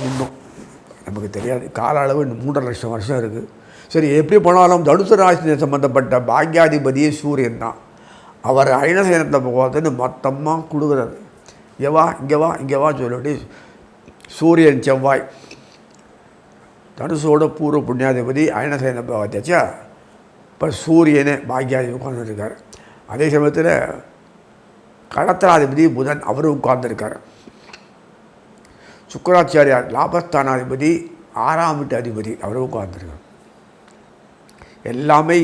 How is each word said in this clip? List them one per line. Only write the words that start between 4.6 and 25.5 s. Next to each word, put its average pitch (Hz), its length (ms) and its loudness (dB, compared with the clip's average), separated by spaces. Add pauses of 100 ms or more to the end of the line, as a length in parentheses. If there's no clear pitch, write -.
தனுசு 190 300 4
ராசி 175 440 4
சம்பந்தப்பட்ட 135 640 0
பாக்யாதிபதியே 147 920 2
சூரியன் 131 480 -4
தான். 113 180 -8 (680)
அவர் 135 260 4
அயனசேனத்தை 160 720 2
போகாதுன்னு 127 580 0
மொத்தமா 139 560 -4 (160)
கொடுக்குறாரு. 143 440 -2 (640)
"இங்க 139 120 -4
வா, 156 140 4 (160)
இங்க 139 180 0
வா, 160 160 0
இங்க 135 240 -4
வா" 151 140 0
சொல்லிட்டு 123 420 -6 (920)
சூரியன், 156 560 4
செவ்வாய், 135 460 0 (1700)
தனுசோட 151 500 0
பூர்வ 151 320 -2
புண்ணியாதிபதி 127 680 -2
அயனசேன 127 580 -4
பகவதியாச்சா. 110 520 -2 (920)
இப்ப - 180 -4 (140)
சூரியனே 151 500 4 (140)
பாக்யாதிபதி 127 480 -4
உட்கார்ந்துருக்காரு. 117 600 -10 (520)
அதே 139 200 -2
சமயத்துல 147 420 2 (1400)
கடத்தலாதிபதி 165 840 2